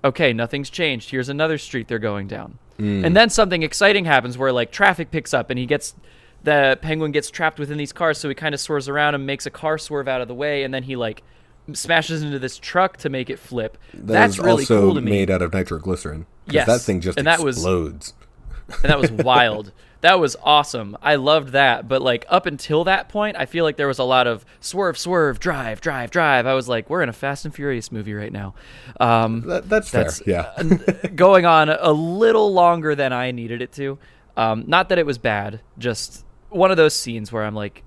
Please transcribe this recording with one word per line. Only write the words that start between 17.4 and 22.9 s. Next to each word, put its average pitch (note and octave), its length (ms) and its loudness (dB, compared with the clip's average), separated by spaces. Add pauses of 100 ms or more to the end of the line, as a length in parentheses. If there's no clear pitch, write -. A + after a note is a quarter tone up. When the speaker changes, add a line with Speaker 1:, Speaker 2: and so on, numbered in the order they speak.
Speaker 1:
was C3+ 140 -2
Speaker 2:
explodes. F2 580 -4 (680)
Speaker 1:
and - 80 6
that C#3+ 80 4
was C3 120 2
Speaker 2:
<laughs> A2+ 120 -2
Speaker 1:
wild. A#2 480 2 (300)
That F#3 180 6
was D3 240 0
awesome. B2+ 580 2
I D3 140 2
loved C#3 380 0
that. C3 340 2
But, C3 160 0
like, A#2+ 260 -2
up - 160 2
until D#3 380 -2
that F#3+ 260 -2